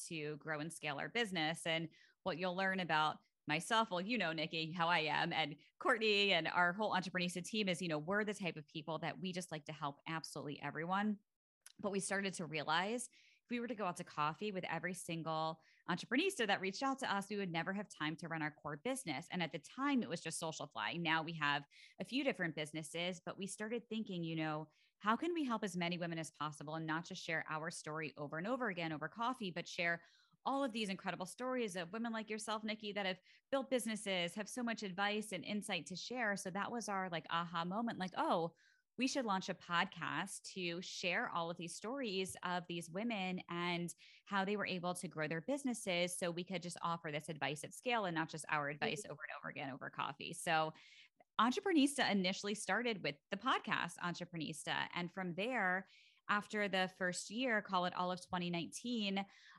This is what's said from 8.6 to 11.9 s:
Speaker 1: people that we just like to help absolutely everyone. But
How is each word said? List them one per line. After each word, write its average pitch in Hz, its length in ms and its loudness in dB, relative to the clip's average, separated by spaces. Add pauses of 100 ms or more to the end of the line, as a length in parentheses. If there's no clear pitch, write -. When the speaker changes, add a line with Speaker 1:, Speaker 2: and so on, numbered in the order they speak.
Speaker 1:
people 160 320 -4
that 151 200 -4
we 180 140 -4
just 175 180 -6
like 156 140 -8
to 151 80 -8
help 147 340 -6
absolutely 151 560 -6
everyone. 185 540 0 (640)
But 196 100 0